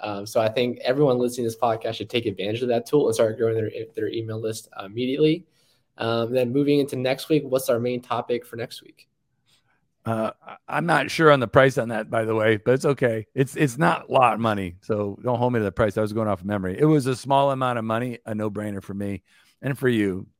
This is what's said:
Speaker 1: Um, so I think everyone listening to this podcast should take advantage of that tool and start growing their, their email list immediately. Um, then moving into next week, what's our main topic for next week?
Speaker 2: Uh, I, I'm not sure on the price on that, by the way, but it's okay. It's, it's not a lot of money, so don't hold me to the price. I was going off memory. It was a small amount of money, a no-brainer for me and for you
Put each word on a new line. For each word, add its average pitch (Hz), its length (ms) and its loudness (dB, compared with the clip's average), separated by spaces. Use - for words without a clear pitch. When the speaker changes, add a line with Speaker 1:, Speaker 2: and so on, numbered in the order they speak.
Speaker 1:
Um, 101 240 -8
so 113 160 0
I 110 80 2
think 123 300 0
everyone 131 400 2
listening 123 260 -2
to 113 60 -2
this - 100 -8
podcast 113 360 0
should - 120 -8
take 117 160 -2
advantage 104 380 -4
of 123 60 0
that 120 180 0
tool 143 220 2
and 113 60 0
start 113 220 2
growing 113 200 0
their, 110 140 -2
their 107 140 -4
email 110 320 -6
list 113 300 -8
immediately. 135 640 0
Um, 117 340 0
then 127 180 2
moving 143 280 2
into 139 180 0
next 127 320 -2
week, 151 160 2
what's 131 240 -2
our 120 100 2
main 123 220 -2
topic 120 460 -4
for 117 100 -16
next 113 260 -10
week? - 240 -20
Speaker 2:
Uh, 110 240 -2
I, - 140 -16
I'm 151 200 -2
not 147 240 0
sure 160 200 2
on 139 100 4
the 117 60 0
price 135 300 4
on 120 140 -2
that, 110 180 -4
by 113 160 0
the 110 100 0
way, 110 220 4
but 120 160 2
it's 139 140 2
okay. 120 480 0
It's, 131 200 0
it's 147 220 0
not 165 320 0
a - 40 -4
lot 123 200 4
of 107 80 -2
money, 98 400 -2
so 104 420 -4
don't 123 160 -2
hold 123 140 0
me 120 60 0
to 107 60 2
the 95 80 0
price. 110 260 0
I - 20 2
was 104 140 -2
going 110 140 0
off 95 140 -2
memory. 98 360 -2
It 147 80 4
was 151 200 4
a 131 80 0
small 139 360 2
amount 127 280 -2
of 110 60 -4
money, 113 400 -2
a 113 100 -6
no-brainer 104 480 -4
for 98 120 -12
me 101 280 -6
and 135 160 -4
for 131 100 2
you 101 380 2